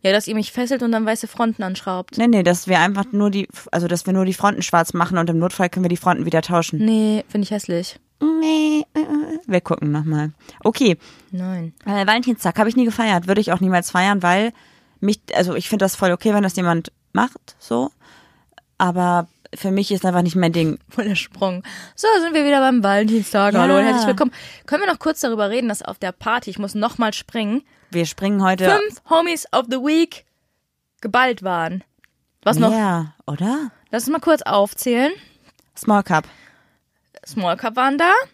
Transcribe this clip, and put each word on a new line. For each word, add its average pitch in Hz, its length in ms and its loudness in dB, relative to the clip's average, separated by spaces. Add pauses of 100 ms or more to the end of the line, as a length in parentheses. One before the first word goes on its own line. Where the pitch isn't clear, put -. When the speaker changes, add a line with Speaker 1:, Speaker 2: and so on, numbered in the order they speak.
Speaker 1:
Ja, 190 120 2
dass 208 160 0
ihr 220 40 -4
mich 214 200 -4
fesselt 247 280 -2
und 233 120 0
dann 220 120 0
weiße 220 220 -4
Fronten 226 340 -4
anschraubt. 185 560 -8
Speaker 2:
Nee, 226 100 2
nee, 220 140 4
dass 175 280 0
wir 180 100 4
einfach 196 320 2
nur 208 180 2
die, 196 200 -4 (220)
also 170 160 -2
dass 175 180 -2
wir 190 80 0
nur 190 100 2
die 185 100 0
Fronten 202 280 0
schwarz 170 320 0
machen 175 240 0
und 170 120 0
im 165 100 0
Notfall 180 300 0
können 185 140 -2
wir 175 60 2
die 175 80 0
Fronten 170 280 0
wieder 165 160 2
tauschen. 165 420 -2
Speaker 1:
Nee, 214 440 2
find 208 160 -4
ich - 80 -6
hässlich. 185 480 -6 (220)
Speaker 2:
Nee, 311 640 2 (100)
äh, 302 60 0
äh, 311 440 -4
wir 185 160 0
gucken - 300 -4
nochmal. 151 400 -2 (320)
Okay. 214 340 2 (340)
Speaker 1:
Nein. 180 420 -8 (120)
Speaker 2:
Äh, 202 220 0
Valentinstag 220 500 0
hab 214 100 4
ich 233 100 0
nie 247 80 4
gefeiert, 214 420 0
würde 196 140 2
ich 165 100 0
auch 175 80 0
niemals 185 320 0
feiern, 190 320 2
weil 196 300 2 (480)
mich, 202 180 0 (160)
also 180 180 2
ich 160 140 -4
find 202 140 0
das 190 160 0
voll 180 160 2
okay, 208 200 0
wenn 208 100 2
das 190 120 -2
jemand 170 380 -2 (180)
macht, - 480 -4
so. 247 320 -4 (840)
Aber 180 500 0 (260)
für - 160 -6
mich 190 220 0
ist 190 140 -2
einfach 180 160 2
nicht 175 160 0
mein 170 160 2
Ding. 160 340 0
Speaker 1:
Voll - 160 -6
der 202 120 -2
Sprung. 185 460 -4 (320)
So, - 140 -2 (140)
sind 330 120 -2
wir 302 120 4
wieder 285 160 4
beim 254 220 4
Valentinstag. 202 720 2
Speaker 2:
Ja. 190 60 4
Speaker 1:
Hallo 285 180 6
und 294 60 6
herzlich 233 240 2
willkommen. 254 240 2 (340)
Können 311 180 -2
wir 392 60 0
noch 330 100 0
kurz 311 200 -2
darüber 220 300 -2
reden, 240 180 -2
dass 208 140 -4
auf - 180 -12
der 180 140 -6
Party, 233 380 -4
ich 175 60 -12
muss 196 160 -8
nochmal 220 380 -2
springen, 220 500 -6 (280)
Speaker 2:
Wir 170 160 0
springen 196 360 -2
heute. 185 280 2
Speaker 1:
fünf 415 400 0
Homies 330 420 0
of 254 180 0
the 254 60 -2
Week 311 480 0 (760)
geballt 240 420 0
waren. 175 400 -4 (600)
Was 156 160 2
noch? 185 120 6
Speaker 2:
Ja, 180 420 0 (140)
oder? 233 440 -4 (180)
Speaker 1:
Lass 233 140 -4
uns 262 100 -2
mal 320 80 -2
kurz 320 220 4
aufzählen. 240 680 0 (680)
Speaker 2:
Small 202 260 0
Cup. 160 200 0 (1040)
Speaker 1:
Small 175 320 -4
Cup 226 180 -6
waren 269 220 0
da. 339 160 4 (200)